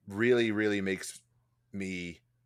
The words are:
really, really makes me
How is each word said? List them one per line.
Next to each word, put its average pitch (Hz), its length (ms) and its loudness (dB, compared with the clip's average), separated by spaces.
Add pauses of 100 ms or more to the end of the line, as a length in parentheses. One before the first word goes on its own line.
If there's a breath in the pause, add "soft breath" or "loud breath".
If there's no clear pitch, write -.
really, 117 440 2
really 104 300 2
makes 95 380 -4 (520)
me 92 480 -8 (260)